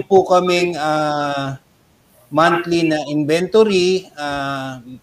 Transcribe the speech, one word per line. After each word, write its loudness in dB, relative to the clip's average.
po 4
kaming, 0
ah, -2
monthly 2
na 0
inventory. 2
Ah, -8